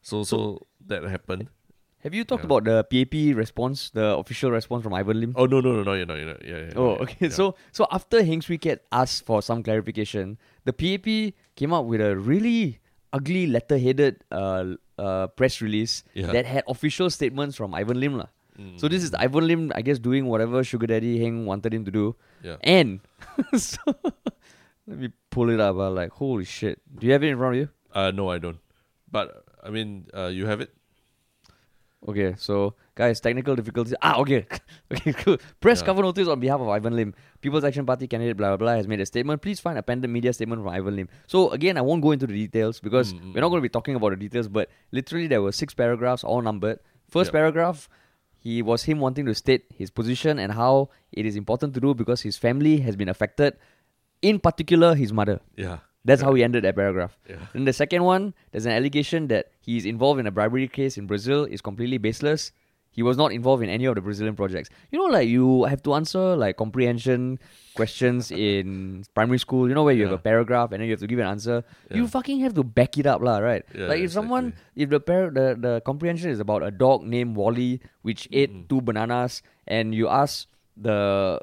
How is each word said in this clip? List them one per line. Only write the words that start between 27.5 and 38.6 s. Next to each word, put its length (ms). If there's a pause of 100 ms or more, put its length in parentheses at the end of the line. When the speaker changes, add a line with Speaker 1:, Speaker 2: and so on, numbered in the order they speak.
Speaker 2:
of 40
you? 80 (260)
Speaker 1:
Uh, 160
no, 180
I 100
don't. 200 (520)
But, 320 (220)
I 60
mean, 440
uh, 120
you 200
have 140
it? 100 (1400)
Speaker 2:
Okay, 300
so, 380 (200)
guys, 240
technical 380
difficulties. 460
Ah, 180
okay. 260 (220)
<laughs> 240
Okay, 220
cool. 240 (220)
Press 200
Speaker 1:
Yeah. 60
Speaker 2:
cover 160
notice 260
on 100
behalf 220
of 80
Ivan 260
Lim. 200 (260)
People's 240
Action 220
Party 200
candidate, 300
blah, 140
blah, 80
blah, 180